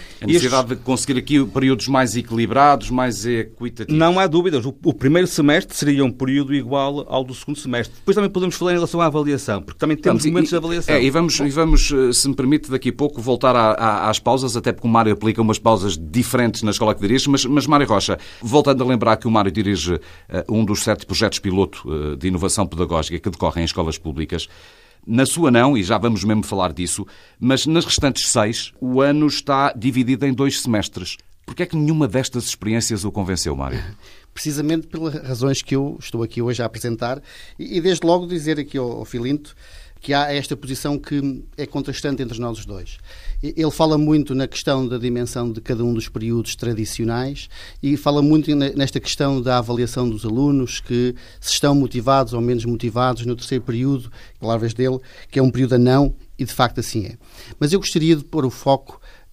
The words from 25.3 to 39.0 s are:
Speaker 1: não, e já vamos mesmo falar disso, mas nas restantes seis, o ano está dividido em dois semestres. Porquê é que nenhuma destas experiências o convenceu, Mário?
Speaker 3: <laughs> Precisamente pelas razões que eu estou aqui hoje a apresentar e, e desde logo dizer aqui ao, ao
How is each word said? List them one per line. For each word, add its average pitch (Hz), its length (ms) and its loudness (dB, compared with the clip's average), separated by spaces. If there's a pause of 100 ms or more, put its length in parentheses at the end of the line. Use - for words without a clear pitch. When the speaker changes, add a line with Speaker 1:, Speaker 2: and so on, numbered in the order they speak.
Speaker 1:
não, 123 260 4
e 101 60 0
já 101 160 0
vamos 104 240 0
mesmo 110 200 2
falar 92 300 -2
disso, 90 320 -6 (340)
mas 127 280 2
nas 160 180 2
restantes - 420 0
seis, 117 540 0
o 127 200 2
ano 147 260 4
está 139 440 0
dividido 123 540 0
em 139 80 2
dois 135 280 0
semestres. 101 560 -4 (280)
Porquê - 160 -10
é 175 60 0
que 165 100 -4
nenhuma 151 300 2
destas 123 380 -2
experiências 110 600 -2
o 101 60 -2
convenceu, 90 440 -2
Mário? 65 240 -4 (260)
Speaker 3:
<laughs> - 280 -20
Precisamente 156 540 -4
pelas 160 260 -6
razões 135 480 -2
que - 140 -2
eu 139 240 -2
estou - 240 -6
aqui 117 180 -6
hoje 117 220 -2
a - 20 -2
apresentar 120 560 -6 (380)
e, 190 180 -6
e 165 40 2
desde 170 220 0
logo 180 220 4
dizer 160 340 -2
aqui 143 200 -6
ao, 123 140 -4
ao 113 120 -10